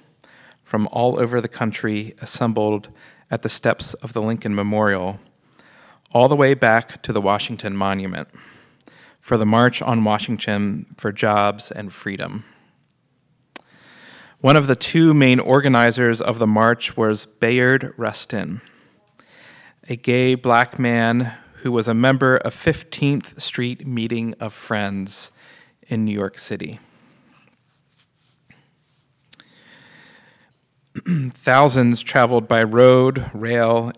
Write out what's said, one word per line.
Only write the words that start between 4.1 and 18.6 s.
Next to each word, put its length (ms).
the 100
Lincoln 320
Memorial, 640
all 140
the 80
way 200
back 480
to 100
the 80
Washington 560
Monument, 500
for 160
the 80
March 360
on 220
Washington 920
for 160
Jobs 580
and 240
Freedom. 500
One 140
of 100
the 100
two 380
main 260
organizers 840
of 180
the 80
march 500
was 300
Bayard 720
Rustin, 640